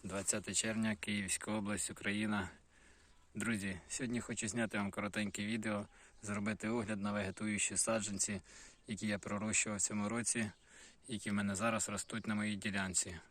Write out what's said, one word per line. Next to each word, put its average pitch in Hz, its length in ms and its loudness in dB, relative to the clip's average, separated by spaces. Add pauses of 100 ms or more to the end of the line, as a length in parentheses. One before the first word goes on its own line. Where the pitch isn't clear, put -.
Двадцяте 98 500 -2
червня, 110 420 2
Київська 104 560 2
область, 104 400 0
Україна. 104 580 2 (840)
Друзі, 101 440 0 (100)
сьогодні 120 320 0
хочу 117 260 -4
зняти 110 300 0
вам 101 140 0
коротеньке 101 540 -2
відео, 107 400 0 (360)
зробити 104 480 0
огляд 110 320 0
на 101 100 0
вегетуючі 104 680 0
саджанці, 104 640 2 (460)
які 107 200 -2
я 101 120 2
пророщував 104 580 0
в 95 40 0
цьому 104 280 2
році, 113 420 0 (560)
які 107 240 -4
в - 20 2
мене 101 220 2
зараз 110 340 2
ростуть 107 380 -4
на 107 80 0
моїй 107 200 0
ділянці. 95 640 0 (120)